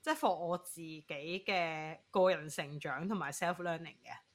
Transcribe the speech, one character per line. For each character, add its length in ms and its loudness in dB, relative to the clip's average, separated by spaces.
即 100 0
係 40 4
for 180 2
我 240 0
自 180 -10
己 300 -10
嘅 920 -2
個 180 8
人 180 2
成 320 -6
長 300 -4
同 80 0
埋 120 -2
self-learning 720 -2
嘅。 120 -14